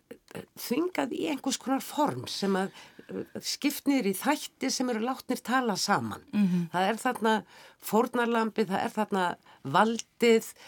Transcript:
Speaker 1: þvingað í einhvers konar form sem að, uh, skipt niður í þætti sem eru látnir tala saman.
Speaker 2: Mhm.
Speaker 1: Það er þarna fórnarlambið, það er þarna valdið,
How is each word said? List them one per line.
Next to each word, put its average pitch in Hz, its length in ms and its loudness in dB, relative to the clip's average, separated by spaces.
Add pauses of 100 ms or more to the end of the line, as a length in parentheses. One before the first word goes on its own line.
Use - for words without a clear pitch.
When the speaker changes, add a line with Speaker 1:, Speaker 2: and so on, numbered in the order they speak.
(580)
Speaker 1:
þvingað 285 560 -2
í - 140 -4
einhvers 269 320 -4
konar 262 240 -2
form 135 440 -2
sem 196 280 -2
að, 190 160 -2 (360)
uh, 190 160 -8 (180)
skipt - 460 -4
niður 247 240 2
í 185 40 0
þætti - 560 -2
sem 254 180 -2
eru 214 120 -2
látnir 247 420 -4
tala 233 320 0
saman. 120 460 -2 (100)
Speaker 2:
Mhm. 180 400 2
Speaker 1:
Það 190 180 2
er 226 60 0
þarna 226 380 0 (480)
fórnarlambið, 226 880 2
það 190 160 0
er 220 100 -4
þarna 202 300 0 (400)
valdið, 220 880 4 (140)